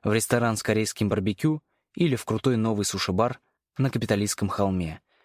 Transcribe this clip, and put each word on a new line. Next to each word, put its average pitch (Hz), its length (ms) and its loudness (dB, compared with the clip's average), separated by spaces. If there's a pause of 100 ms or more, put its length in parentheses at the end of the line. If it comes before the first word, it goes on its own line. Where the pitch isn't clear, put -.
В 104 100 0
ресторан 113 440 2
с - 60 -8
корейским 107 460 0
барбекю 107 540 0 (320)
или 160 200 2
в - 100 -6
крутой 117 320 0
новый 110 280 0
суши-бар 104 540 0 (380)
на 135 120 2
Капитолийском 104 600 0
холме. 92 520 -2 (240)